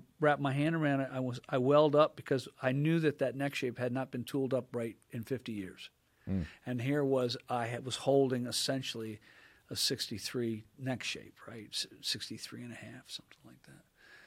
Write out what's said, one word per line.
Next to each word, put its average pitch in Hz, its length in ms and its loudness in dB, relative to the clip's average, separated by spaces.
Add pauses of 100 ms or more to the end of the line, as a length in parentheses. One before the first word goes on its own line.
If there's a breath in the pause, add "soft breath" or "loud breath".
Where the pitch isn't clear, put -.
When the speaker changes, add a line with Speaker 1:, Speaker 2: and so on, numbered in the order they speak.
(200)
Speaker 1:
wrapped 147 220 4
my 139 100 0
hand 151 240 2
around 143 240 2
it, 131 100 -2
I 131 100 -4
was, 127 280 -4
I 143 80 0
welled 143 400 6
up 151 200 6
because 131 300 -2 (140)
I 131 120 2
knew 151 280 4
that 151 180 2
that 123 160 0
neck 139 200 -2
shape 123 240 -2
had 123 140 0
not 127 180 -2
been 123 140 -4
tooled 135 280 0
up 127 240 -2
right 117 200 -4 (140)
in 117 120 -8
fifty 120 300 -6
years. 98 360 -8 (400)
Speaker 2:
Mm. 95 160 0 (220 loud breath)
Speaker 1:
And 127 160 -2
here 143 200 2
was, 127 360 2 (100)
I 120 180 -2
had, 123 200 -6
was 120 100 -4
holding 131 500 4
essentially 113 720 -4 (500 soft breath)
a - 40 -8
sixty-three 113 920 -4 (140)
neck 131 240 -4
shape, - 360 -8 (100)
right? 110 220 -14
S-, - 160 -4 (160)
sixty-three - 600 -8
and 120 100 -12
a 117 40 -12
half, 117 300 -16
something - 400 -16
like - 160 -20
that. - 100 -20 (540 soft breath)